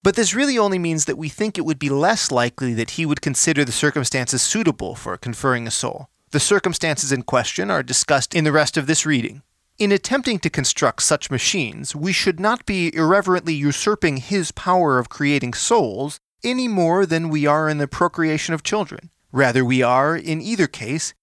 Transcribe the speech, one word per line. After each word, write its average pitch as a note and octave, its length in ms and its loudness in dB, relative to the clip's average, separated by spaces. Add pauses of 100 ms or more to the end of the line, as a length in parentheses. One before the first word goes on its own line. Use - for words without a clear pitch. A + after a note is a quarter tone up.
But G3 120 4
this G3+ 200 2
really C4 240 0
only G3 200 2
means D#3+ 280 -2
that D3 100 -4
we D#3 140 -8
think G#3 260 -4
it E3 80 -4
would D#3 140 -2
be C#3+ 100 -4
less D#3+ 420 0
likely A#2+ 440 0
that A2+ 160 -4
he D#3+ 160 -4
would D3 160 -2
consider D3 420 2
the A#2 80 -4
circumstances C3+ 680 0
suitable F3 520 0
for - 220 -8
conferring A#2+ 500 -2
a A2 40 -8
soul. - 400 -6 (220)
The D3 60 0
circumstances E3 760 0
in B2+ 100 0
question F3+ 480 -2
are D#3+ 120 0
discussed C3 520 0
in D#3+ 100 2
the D3+ 80 2
rest D3+ 240 2
of C#3+ 100 0
this D#3 200 0
reading. B2 360 -2 (360)
In G#3 120 2
attempting A#3+ 500 0
to E3+ 100 -2
construct - 520 0
such - 280 0
machines, C#3 680 -2
we E3+ 160 -2
should E3+ 260 0
not G#3+ 280 -2
be F3+ 280 0
irreverently E3+ 600 2
usurping D3 640 0
his F3+ 340 -2
power E3+ 460 2
of A#2 100 -2
creating C#3 460 0
souls C#3+ 680 0 (240)
any B3+ 240 -2
more F#3 380 2
than E3 240 0
we D3 160 2
are D#3 240 4
in D3+ 80 -2
the C#3+ 100 -2
procreation E3 640 0
of D#3 100 -4
children. - 480 -4 (220)
Rather, B2+ 320 4
we B2+ 180 2
are, C3+ 320 4
in D#3+ 280 -4
either G3 240 0
case - 560 -6